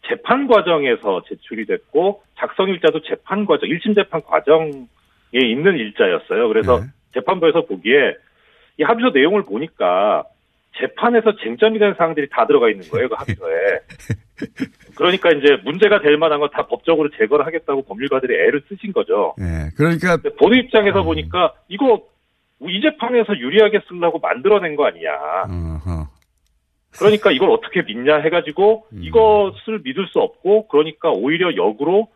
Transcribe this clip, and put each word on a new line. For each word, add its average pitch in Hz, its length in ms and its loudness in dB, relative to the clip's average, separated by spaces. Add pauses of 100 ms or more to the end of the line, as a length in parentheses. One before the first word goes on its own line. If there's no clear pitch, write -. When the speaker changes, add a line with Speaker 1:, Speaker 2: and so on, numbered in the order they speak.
Speaker 1:
재판 254 380 -2
과정에서 143 800 0
제출이 107 380 -12
됐고 160 560 -2 (160)
작성일자도 180 640 -2
재판 - 420 -6
과정, 175 240 0
일 170 140 -4
심 214 120 0
재판 190 280 0
과정에 156 640 0 (460)
있는 135 440 2
일자였어요. 104 720 -2
그래서 107 320 2
Speaker 2:
네. 107 60 -12 (280)
Speaker 1:
재판부에서 165 520 0
보기에 110 480 2 (640)
이 147 60 0
합의서 233 260 2
내용을 175 340 2
보니까 98 800 -2 (540)
재판에서 226 640 0
쟁점이 220 380 0
되는 202 180 2
사항들이 151 320 -2
다 117 160 0
들어가 139 240 4
있는 98 180 -8
거예요, 123 200 -2
그 110 80 -4
합의서에. 87 640 -4 (560)
Speaker 2:
<laughs> - 580 -14
Speaker 1:
그러니까 180 360 0
이제 143 340 4
문제가 196 360 2
될 147 180 4
만한 151 220 0
건 147 100 -2
다 - 160 -6
법적으로 156 420 -2 (100)
제거를 - 280 0
하겠다고 151 380 -4
법률가들이 127 480 -4
애를 139 360 0
쓰신 196 240 -12
거죠. 160 460 -2
Speaker 2:
네, 82 380 -6
그러니까 170 420 0
Speaker 1:
근데 - 180 -8
보는 233 220 4
입장에서 202 420 2
Speaker 2:
음. 175 60 -2
Speaker 1:
보니까 165 480 -2 (140)
이거 214 340 0 (580)
이 196 200 -6
재판에서 240 580 -2
유리하게 202 500 2
쓰려고 170 320 -4
만들어낸 175 560 0
거 139 100 0
아니냐. 80 240 -6 (380)
Speaker 2:
어허. 82 600 -8 (920)
Speaker 1:
그러니까 208 320 4
이걸 180 200 2
어떻게 - 320 -2
믿냐 127 340 0
해가지고 170 760 0
Speaker 2:
음. 101 100 -16
Speaker 1:
이것을 208 840 2
믿을 170 240 -6
수 - 120 -2
없고 214 480 0
그러니까 156 420 0
오히려 151 440 0
역으로 147 600 0